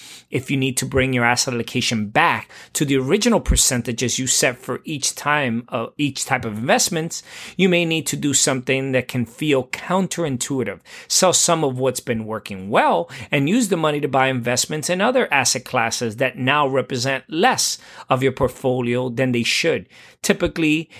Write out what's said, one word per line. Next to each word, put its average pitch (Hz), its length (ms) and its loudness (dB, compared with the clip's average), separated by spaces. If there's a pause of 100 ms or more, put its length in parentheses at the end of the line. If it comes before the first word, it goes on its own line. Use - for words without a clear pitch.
(300)
If - 200 -4
you 139 60 0
need 131 220 -2
to 139 80 -2
bring 131 260 0
your 123 140 4
asset 123 280 2
allocation 117 540 -2
back 135 420 2 (220)
to - 140 0
the 139 100 2
original 180 460 2
percentages 120 760 0
you 131 80 -4
set 127 320 2
for - 280 -8
each 151 300 -4
time, 131 540 0
uh, 117 180 -4 (100)
each 143 260 -2
type 123 220 -2
of 107 120 -6
investments, 165 640 0 (360)
you 185 100 4
may 175 160 4
need 160 240 -2
to - 80 -2
do 143 180 0
something 135 600 0
that 127 160 0
can 123 160 -2
feel 135 420 0
counterintuitive. 139 1120 -2 (280)
Sell 180 260 4
some 160 300 4
of 131 140 0
what's 127 220 0
been 113 260 -4
working 101 440 -8
well 196 400 2 (200)
and 147 200 2
use 226 180 2
the 185 80 0
money 156 240 2
to 143 80 -2
buy 135 200 2
investments 131 640 -2
in 185 120 0
other 247 320 0
asset 131 320 0
classes 117 520 -2
that 127 200 -2
now 143 280 2
represent 131 640 -2
less 208 500 0 (320)
of 131 140 2
your 131 80 4
portfolio 127 800 -2
than 127 240 0
they 120 100 0
should. - 460 -2 (320)
Typically, 165 680 0 (100)